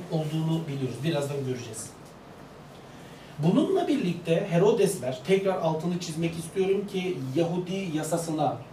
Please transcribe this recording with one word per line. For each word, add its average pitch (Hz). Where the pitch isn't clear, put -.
olduğunu 160
biliyoruz. 131
Birazdan 139
göreceğiz. 113
Bununla 339
birlikte 180
Herodesler, 180
tekrar 190
altını 170
çizmek 165
istiyorum 196
ki 180
Yahudi 180
yasasına 156